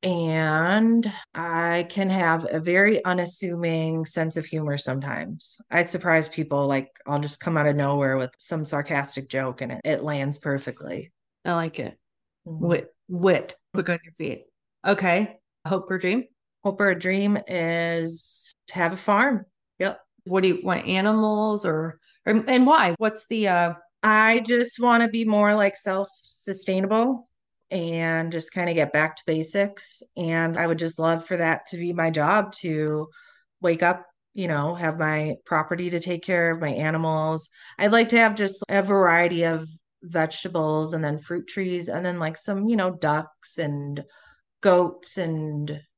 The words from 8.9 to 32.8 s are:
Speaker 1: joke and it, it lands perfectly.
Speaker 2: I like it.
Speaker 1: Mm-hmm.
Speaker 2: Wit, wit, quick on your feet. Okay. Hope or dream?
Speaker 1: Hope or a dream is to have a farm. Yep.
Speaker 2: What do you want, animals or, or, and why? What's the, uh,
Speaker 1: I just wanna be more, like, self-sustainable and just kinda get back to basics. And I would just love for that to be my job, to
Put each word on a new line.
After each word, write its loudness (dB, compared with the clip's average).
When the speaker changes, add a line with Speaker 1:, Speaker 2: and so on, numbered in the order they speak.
Speaker 1:
joke -4
and -8
it, -12
it -2
lands -4
perfectly. -6
Speaker 2:
I -2
like -4
it. -10
Speaker 1:
Mm-hmm. -6
Speaker 2:
Wit, 0
wit, 2
quick -4
on -2
your -20
feet. -10
Okay. 0
Hope -4
or -2
dream? 0
Speaker 1:
Hope -2
or 4
a 0
dream 0
is -4
to -18
have 0
a -10
farm. 2
Yep. -2
Speaker 2:
What 2
do 4
you 2
want, -2
animals 2
or, -2
or, 4
and 6
why? 6
What's -2
the, 0
uh, 2
Speaker 1:
I 6
just 0
wanna 4
be -2
more, 4
like, 2
self-sustainable -2
and -2
just -8
kinda -2
get 2
back 2
to -20
basics. -4
And 0
I 0
would 0
just -4
love 0
for -4
that 0
to -10
be -4
my 0
job, 2
to -2